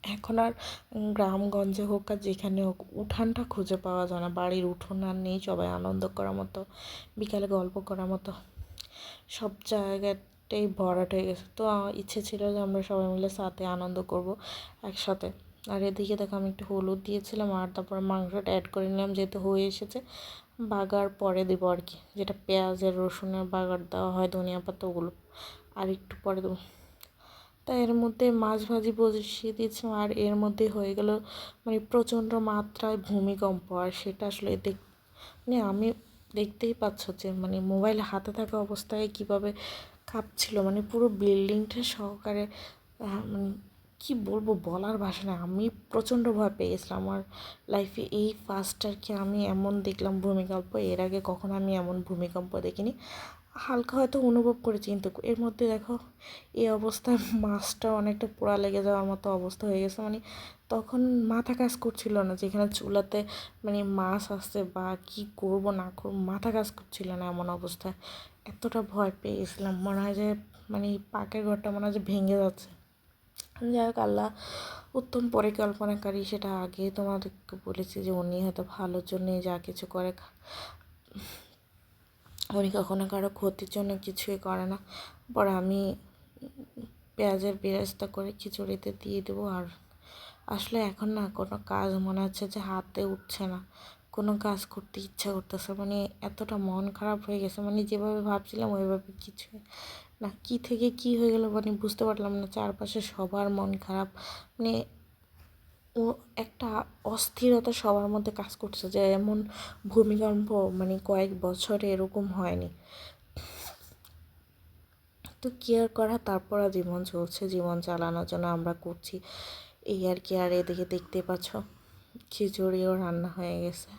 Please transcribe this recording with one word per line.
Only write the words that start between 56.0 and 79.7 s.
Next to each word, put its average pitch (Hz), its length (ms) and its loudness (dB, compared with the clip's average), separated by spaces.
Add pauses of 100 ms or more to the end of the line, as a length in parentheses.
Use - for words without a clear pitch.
এই 226 160 4
অবস্থায় 220 480 2 (160)
মাছটা 208 580 0
অনেকটা 208 340 2 (120)
পোড়া 202 180 4
লেগে 202 260 2
যাওয়ার 196 220 4
মতো 196 300 -2
অবস্থা 185 320 -2
হয়ে 190 140 4
গেছে। 190 220 0
মানে 214 160 -2 (500)
তখন 226 320 0 (220)
মাথা 226 320 2
কাজ 247 220 4
করছিল 226 460 -2
না, 190 140 2
যেখানে 202 320 2
চুলাতে 202 500 2 (440)
মানে 202 200 2
মাছ 196 400 2 (100)
আসছে 196 280 -4 (140)
বা 185 120 -2 (200)
কী - 160 -10 (140)
করব 196 340 2
না 190 160 -2 (100)
করব, 196 180 -6
মাথা 196 380 0
কাজ 214 180 2
করছিল - 420 -10
না 180 140 -4
এমন 175 240 -4
অবস্থায়। 175 440 -6 (500)
এতটা 220 380 -2
ভয় 196 300 0 (100)
পেয়ে 208 140 -2
গেছিলাম, 190 380 -2
মনে 196 260 0
হয় 202 140 0
যে 208 120 2 (440)
মানে 202 160 0 (240)
পাকের 208 340 -4
ঘরটা 208 260 0
মনে 208 160 -2
হয় 208 60 2
যে 208 80 0
ভেঙে 196 380 4
যাচ্ছে। 190 300 2 (1040)
যাই 233 140 6
হোক, 233 120 0
আল্লাহ 208 300 4 (640)
উত্তম 254 340 0
পরিকল্পনাকারী, 208 960 2
সেটা 202 260 -4 (120)
আগেই 190 280 -4
তোমাদেরকে 196 640 -4 (100)
বলেছি 185 380 -6
যে 190 80 -2
উনি 180 320 0
হয়তো 185 260 0
ভালোর 180 380 -4
জন্যই 185 340 0
যা 180 180 -2
কিছু 185 280 -10